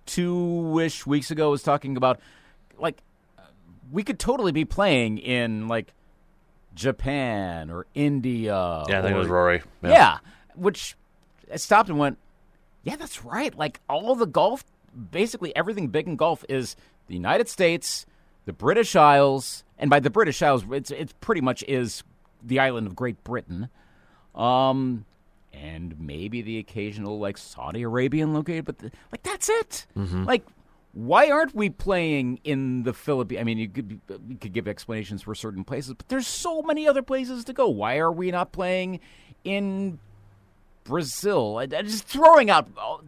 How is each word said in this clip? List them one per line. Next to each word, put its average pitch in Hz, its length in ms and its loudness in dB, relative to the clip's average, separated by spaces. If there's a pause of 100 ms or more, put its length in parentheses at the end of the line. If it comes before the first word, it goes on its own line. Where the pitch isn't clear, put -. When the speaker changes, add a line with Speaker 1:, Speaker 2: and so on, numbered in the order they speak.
Speaker 1:
two-ish 170 1000 -2
weeks 139 240 0
ago 151 200 0
was 143 120 0
talking 139 340 0
about, 127 240 2 (580)
like, - 240 -6 (880)
we 185 120 -4
could 202 160 -4
totally 220 340 0
be 151 140 0
playing 127 500 2
in, 113 520 -2
like, 113 260 -6 (800)
Japan 107 960 -2
or 87 240 -10
India 127 580 0 (340)
Speaker 2:
Yeah, 98 120 2
I 92 40 0
think 98 120 2
it 95 40 2
was 90 100 0
Speaker 1:
or 87 40 -2
Speaker 2:
Rory. 87 300 4 (200)
Yeah. - 80 2
Speaker 1:
Yeah, 147 280 8 (360)
which 180 420 -4 (540)
I 156 60 -10
stopped 208 320 4
and 151 100 -2
went, 143 200 0 (640)
"Yeah, - 140 -6
that's - 280 -14
right." 240 320 -4
Like, 151 320 -6
all 190 260 0
the 233 120 2
golf, 180 380 2 (460)
basically 180 460 -4
everything 175 320 -2
big 156 180 0
in 160 100 -6
golf 156 340 0
is 131 260 -4 (300)
the 92 80 -12
United 120 340 0
States, - 560 0 (400)
the 95 80 -8
British 202 440 2
Isles, 139 680 6 (140)
and - 100 0
by 143 120 8
the 131 100 2
British 175 320 2
Isles, 135 280 4
it's, - 200 -6
it 139 320 -10
pretty 196 180 0
much 127 260 0
is 127 360 -4 (400)
the 123 160 0
island 123 280 2
of 92 80 -8
Great 123 300 -6
Britain, 113 460 -8 (640)
um, 127 720 0 (460)
and 80 480 -12
maybe 90 420 -8
the 110 160 -8
occasional, 104 600 -8
like, 101 200 -6
Saudi 82 440 -10
Arabian 131 520 0
located, 160 300 -4
but 135 140 -10
the, 113 120 -14 (220)
like, - 100 -12
that's 381 260 -6
it. - 380 -2 (100)
Speaker 2:
Mm-hmm. 92 280 -4
Speaker 1:
Like, 247 200 0 (480)
why 190 380 4
aren't 294 240 0
we 208 160 0
playing 151 720 -2
in 135 380 -2
the 120 100 -2
Philippines? 123 480 -4
I 117 40 -4
mean, 113 140 -2
you 110 100 -4
could, 104 320 -10 (280)
you 127 80 -12
could 98 160 -12
give 98 160 -4
explanations 104 540 -8
for 107 120 -10
certain 98 300 -10
places, 127 300 -10
but - 140 -20
there's 262 180 -4
so 320 340 -6
many 302 260 0
other 269 160 4
places 254 420 -6
to 262 80 -12
go. 240 160 2
Why 117 300 0
are 165 140 2
we 180 180 -2
not 180 220 -2
playing 185 480 -4 (420)
in 196 560 -4 (880)
Brazil, 135 720 -2
I, 123 40 -4
I 151 200 -4
just 208 220 -6
throwing 294 460 8
out, 160 180 4 (100)
oh, 127 300 -8